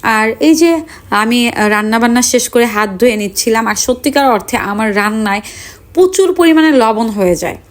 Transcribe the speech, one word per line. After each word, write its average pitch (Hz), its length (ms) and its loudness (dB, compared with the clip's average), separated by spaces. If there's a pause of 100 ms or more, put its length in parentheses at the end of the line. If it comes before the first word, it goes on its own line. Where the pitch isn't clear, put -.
আর 220 380 0
এই 311 140 4
যে 330 260 2 (300)
আমি 233 460 0
রান্না 214 420 0
বান্না 240 240 2
শেষ 240 260 0
করে 240 160 2
হাত 208 260 -2
ধুয়ে 214 260 0
নিচ্ছিলাম, 220 500 -2
আর 208 80 -2
সত্যিকার 269 520 -2
অর্থে 220 300 -2
আমার 202 400 -4
রান্নায় 208 440 -2 (540)
প্রচুর 370 400 2
পরিমাণে 320 380 4
লবণ 226 360 2
হয়ে 190 280 0
যায় 160 200 -8 (140)